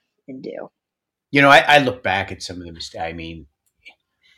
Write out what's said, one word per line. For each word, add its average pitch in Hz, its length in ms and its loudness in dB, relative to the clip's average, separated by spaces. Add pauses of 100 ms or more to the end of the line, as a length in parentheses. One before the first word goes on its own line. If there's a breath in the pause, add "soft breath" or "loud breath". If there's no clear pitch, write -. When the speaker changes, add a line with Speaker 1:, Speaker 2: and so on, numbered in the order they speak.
(300)
Speaker 1:
and 131 120 -16
do. - 280 -14 (600)
Speaker 2:
You 143 100 4
know, 143 80 6
I, 143 180 8
I 147 120 6
look 131 220 -2
back 95 300 -4
at 90 100 -14
some 90 200 -14
of 87 40 -16
the 85 60 -16
mista-, 82 300 -16
I 82 100 -8
mean, 82 340 -14 (920 loud breath)